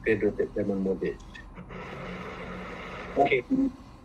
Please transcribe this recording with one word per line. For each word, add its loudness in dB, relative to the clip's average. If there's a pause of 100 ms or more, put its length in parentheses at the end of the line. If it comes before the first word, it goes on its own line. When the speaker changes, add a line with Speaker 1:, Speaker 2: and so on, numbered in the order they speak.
Speaker 1:
graduated 4
payment 2
mortgage. 0 (2000)
Speaker 2:
Okay. 6 (600)